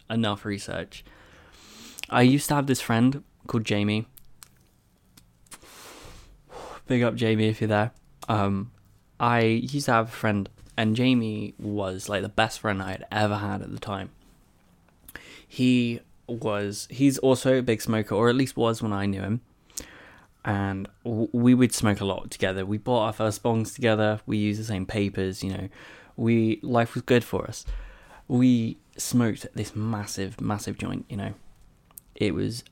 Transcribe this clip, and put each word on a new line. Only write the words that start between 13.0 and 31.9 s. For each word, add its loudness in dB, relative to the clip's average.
ever 2
had -4
at -10
the -10
time. -8
He 2
was, -4
he's 2
also 4
a 0
big 0
smoker, 0
or 4
at 4
least 0
was 0
when -2
I -2
knew -2
him. -2
And -2
w-, -2
we 6
would 4
smoke 2
a -2
lot -4
together. -2
We -2
bought 0
our -2
first -2
bongs 0
together. 2
We -2
used 0
the -8
same -2
papers, -2
you -2
know. -6
We, 2
life 0
was -4
good 4
for -4
us. -12
We 4
smoked 0
this -6
massive, -4
massive -4
joint, -6
you -8
know. -6